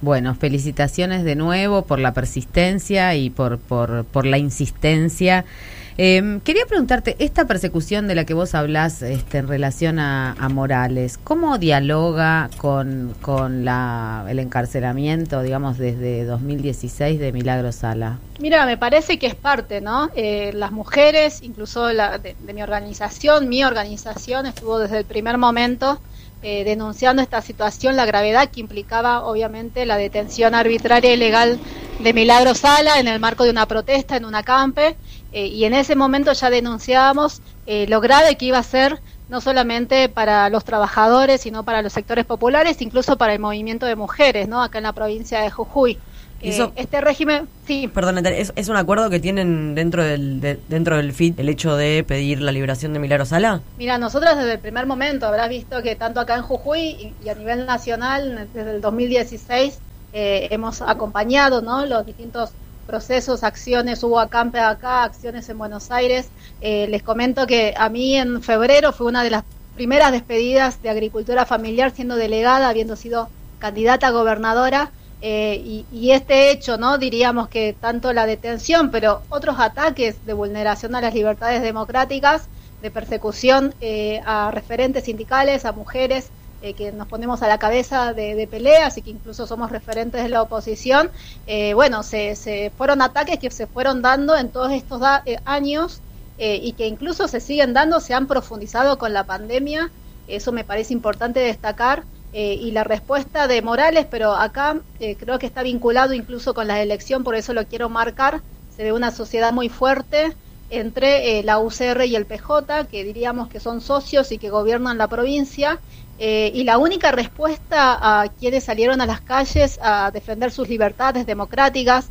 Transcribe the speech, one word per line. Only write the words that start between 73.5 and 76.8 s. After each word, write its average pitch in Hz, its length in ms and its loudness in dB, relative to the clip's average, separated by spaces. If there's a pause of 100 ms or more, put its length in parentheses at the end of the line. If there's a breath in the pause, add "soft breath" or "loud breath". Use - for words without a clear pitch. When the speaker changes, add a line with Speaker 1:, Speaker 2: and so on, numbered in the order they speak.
Speaker 2:
candidata 220 480 2
a 254 40 4
gobernadora, 233 800 2 (300 soft breath)
eh, 214 420 -2
y, 214 300 -10
y 240 200 4
este 269 380 6
hecho, 254 280 -2
¿no? 254 180 2